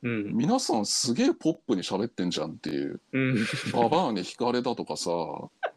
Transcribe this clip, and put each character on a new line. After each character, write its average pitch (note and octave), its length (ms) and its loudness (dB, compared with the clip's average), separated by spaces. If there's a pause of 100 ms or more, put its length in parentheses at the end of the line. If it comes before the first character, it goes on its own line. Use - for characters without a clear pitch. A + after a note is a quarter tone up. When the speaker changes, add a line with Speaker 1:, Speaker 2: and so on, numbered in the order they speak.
Speaker 1:
う A#2+ 60 -2
ん。 G#2+ 240 -2
Speaker 2:
皆 E3 260 2
さ D4 200 0
ん G#2 60 0
す - 280 0
げ A3+ 120 2
え E4+ 80 6
ポ - 180 0
ッ - 20 4 (140)
プ A2+ 80 4
に F2 80 0
喋 G2 240 -2
っ - 20 -6
て - 160 -2
ん F2+ 60 0
じ D#2 100 -2
ゃ D#2 60 -2
ん D#2 60 -8
っ - 40 -14
て - 120 -8
い C#2+ 160 -2
う。 - 140 -6 (140)
Speaker 1:
う C3 60 0
ん。 C3 160 2 (360)
Speaker 2:
バ A#2+ 160 4
バ D#3 220 4
ア - 20 -2
に G2+ 100 -2
引 F2+ 160 -8
か A#2+ 140 0
れ B2 100 2
た A#2+ 140 -2
と F2 80 -4
か D2+ 140 -8
さ、 - 140 -2 (640)